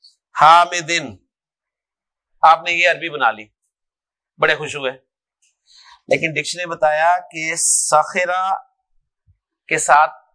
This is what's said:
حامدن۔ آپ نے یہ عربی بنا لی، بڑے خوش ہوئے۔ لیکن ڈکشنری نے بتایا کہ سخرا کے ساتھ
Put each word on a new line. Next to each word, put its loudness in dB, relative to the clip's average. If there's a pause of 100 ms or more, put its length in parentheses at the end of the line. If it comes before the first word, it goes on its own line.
(420)
حامدن۔ 4 (1300)
آپ 4
نے -4
یہ 2
عربی -4
بنا 0
لی، -18 (920)
بڑے 0
خوش -10
ہوئے۔ -10 (920)
لیکن -2
ڈکشنری -8
نے -12
بتایا 0 (140)
کہ -8
سخرا -2 (1120)
کے -2
ساتھ 4 (240)